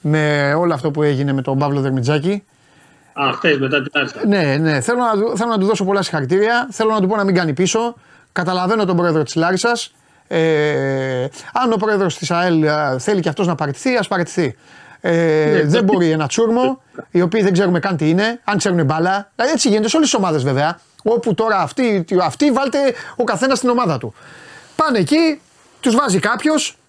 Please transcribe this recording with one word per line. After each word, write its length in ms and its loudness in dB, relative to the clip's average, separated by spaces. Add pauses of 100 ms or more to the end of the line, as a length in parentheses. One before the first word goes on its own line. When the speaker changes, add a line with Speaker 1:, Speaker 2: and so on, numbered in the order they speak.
Speaker 1:
με 520 0
όλο 200 2
αυτό 180 -2
που 120 -2
έγινε 300 0
με 80 -2
τον 160 -2
Παύλο 240 0
Δερμιτζάκη. 640 -2 (680)
Speaker 2:
Α, 180 -2
χθες 280 0
μετά 220 0
την 120 -10
Άρσενα. 340 -4
Speaker 1:
Ναι, 300 2
ναι. 240 0
Θέλω 220 -2
να 80 0
του, 260 0
θέλω 120 -2
να 80 0
του 80 0
δώσω 200 0
πολλά 160 0
συγχαρητήρια. 720 0
Θέλω 220 0
να 80 2
του 60 2
πω 80 0
να 80 0
μην 120 2
κάνει 180 0
πίσω. 420 -2 (360)
Καταλαβαίνω 540 0
τον 120 0
πρόεδρο 260 2
της 120 -6
Λάρισσας. 580 0 (340)
Ε, 960 0 (300)
αν 200 0
ο 20 0
πρόεδρος 420 0
της 140 -6
αελ, 360 2
α, 320 -2
θέλει 220 -2
και 80 -2
αυτός 180 -2
να 80 0
παραιτηθεί, 420 -4
ας 100 -2
παραιτηθεί. 480 -2 (460)
Ε, 100 -2 (420)
Speaker 2:
Ναι, 100 4
Speaker 1:
δεν 80 2
Speaker 2:
το 120 2 (100)
Speaker 1:
μπορεί 180 2
ένα 160 0
τσούρμο, 540 0 (300)
οι 100 2
οποίοι 220 0
δεν 100 2
ξέρουμε 260 2
καν 180 -2
τι 120 0
είναι, 340 0
αν 140 -2
ξέρουνε 260 0
μπάλα. 520 0
Δηλαδή, 180 0
έτσι 160 0
γίνεται 200 2
σε 80 -2
όλες 120 2
τις 100 0
ομάδες, 240 0
βέβαια. 360 0 (280)
Όπου 260 0
τώρα 240 0
αυτοί, 480 0 (160)
αυτοί 300 2
βάλτε 260 0 (380)
ο 80 -2
καθένας 360 0
την 100 0
ομάδα 280 0
του. 160 -8 (640)
Πάνε 240 2
εκεί, 420 2 (380)
τους 160 2
βάζει 240 2
κάποιος 580 -2 (120)